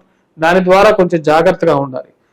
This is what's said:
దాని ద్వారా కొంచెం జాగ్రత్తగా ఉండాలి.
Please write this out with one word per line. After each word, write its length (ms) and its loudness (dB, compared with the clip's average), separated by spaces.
దాని 240 0
ద్వారా 280 4
కొంచెం 300 -2
జాగ్రత్తగా 540 0
ఉండాలి. 320 -8